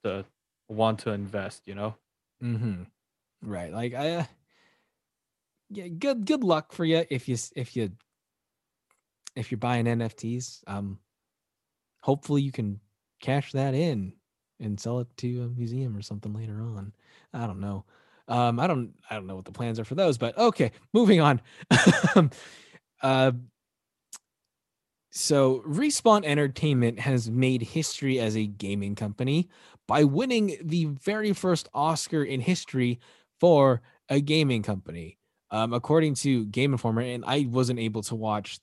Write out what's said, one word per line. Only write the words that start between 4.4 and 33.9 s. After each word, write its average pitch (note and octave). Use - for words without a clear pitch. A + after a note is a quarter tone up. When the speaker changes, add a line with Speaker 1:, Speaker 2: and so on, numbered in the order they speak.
Speaker 2:
yeah, G3
good, G#3+
good D4
luck E3
for F3
ya D#3+
if C3
you B2+
s-, -
if B2+
you, G#2+
if A#2
you're A2+
buying A#2+
N A#2
F A2+
Ts. A#2+
Um, G2+
hopefully C#3+
you C3+
can G#2
cash C#3
that C3+
in C3+
and G#2
sell B2
it A#2+
to B2
a A#2+
museum A#2+
or G2+
something G#2
later A2
on. G#2
I A#2
don't F#2+
know. G2
Um, A#2+
I D#3+
don't, C3
I A2
don't G2
know F#2+
what F#2
the -
plans A#2
are A2
for C3
those, E3
but A#2+
okay, G#3
moving G3+
on. C#3+
<laughs> -
Uh, C3
so C3
Respawn G#3
Entertainment C#3
has A#2
made B2+
history C3+
as A2
a G#2+
gaming G2+
company B2+
by D3
winning G#3
the E3
very G3+
first F3+
Oscar D#3
in C3
history B2
for C#3